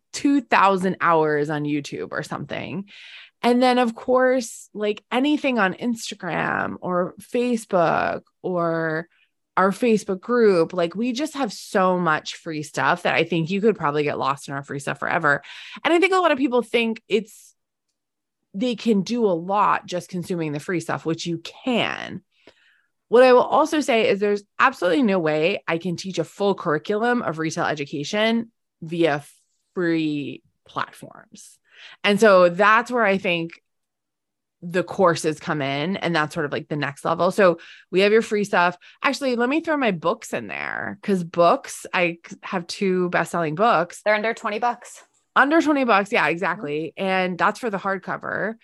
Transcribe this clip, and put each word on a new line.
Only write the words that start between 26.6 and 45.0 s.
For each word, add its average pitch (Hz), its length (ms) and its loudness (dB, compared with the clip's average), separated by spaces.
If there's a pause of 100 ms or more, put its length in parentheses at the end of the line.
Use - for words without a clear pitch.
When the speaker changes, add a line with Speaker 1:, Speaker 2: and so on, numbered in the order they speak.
Speaker 1:
of 156 160 -6
retail 160 260 -4
education 165 880 -2 (280)
via 160 440 0 (500)
free 156 720 -4 (200)
platforms. - 920 -12 (460)
And 202 160 2
so 190 280 8
that's 214 440 4
where 240 120 2
I 196 140 2
think 170 420 -4 (1000)
the 175 240 -2
courses 170 560 0
come 156 200 -4
in. 143 360 -2
And 170 180 -2
that's 151 180 0
sort 160 140 -4
of, 151 60 -10
like, 156 160 -6
the 156 80 -4
next 143 280 -6
level. 170 280 0
So 180 260 4 (320)
we 180 100 2
have 202 120 4
your 220 100 6
free 208 220 -2
stuff. 180 320 2 (260)
Actually, 262 320 -2
let 233 140 0
me 302 120 0
throw 320 160 -2
my 254 140 0
books 180 420 -4
in 120 140 -6
there, 71 560 -8
'cause 190 220 0
books, 170 680 2
I 175 320 -2
c-, - 200 -18
have 175 240 -6
two 185 420 -2
best-selling 165 460 -2
books. 180 460 0
Speaker 2:
They're 214 120 2
under 214 180 -2
twenty 214 280 -6
bucks. 240 420 -6 (320)